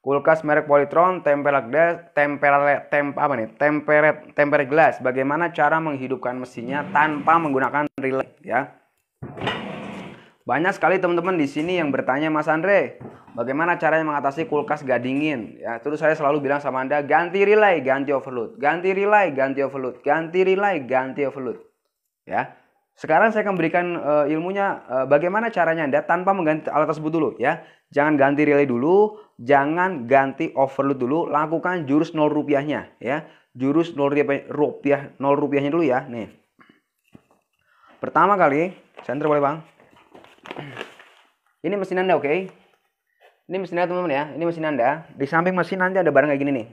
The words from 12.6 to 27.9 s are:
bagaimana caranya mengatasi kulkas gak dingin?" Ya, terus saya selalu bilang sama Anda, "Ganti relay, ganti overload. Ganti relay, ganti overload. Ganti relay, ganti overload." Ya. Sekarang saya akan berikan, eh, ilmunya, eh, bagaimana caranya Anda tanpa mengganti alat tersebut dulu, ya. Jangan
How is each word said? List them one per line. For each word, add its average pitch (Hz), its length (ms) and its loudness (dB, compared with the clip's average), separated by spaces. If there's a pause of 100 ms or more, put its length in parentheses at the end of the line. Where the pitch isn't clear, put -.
bagaimana 151 480 -2
caranya 160 240 2
mengatasi 147 480 -4
kulkas 147 320 -2
gak 127 240 0
dingin?" 139 480 -4
Ya, 107 240 -8
terus 151 240 -6
saya 156 160 4
selalu 143 320 0
bilang 143 80 0
sama 131 240 -4
Anda, 143 160 0
"Ganti 160 480 0
relay, 208 320 4
ganti 135 320 0
overload. 123 480 -4
Ganti 170 320 0
relay, 196 400 2
ganti 135 320 0
overload. 131 400 -6
Ganti 160 400 0
relay, 190 400 0
ganti 131 400 -2
overload." 127 400 -6 (640)
Ya. - 320 -4 (340)
Sekarang - 380 2
saya 208 160 -2
akan 196 80 -2
berikan, 175 420 0
eh, 147 380 0
ilmunya, 196 500 -4
eh, 131 220 -2
bagaimana 175 420 2
caranya 165 380 0
Anda 143 160 0
tanpa 185 320 0
mengganti 156 320 -2
alat 151 240 0
tersebut 151 180 -4
dulu, 156 200 0 (100)
ya. 147 240 -2 (260)
Jangan 147 300 2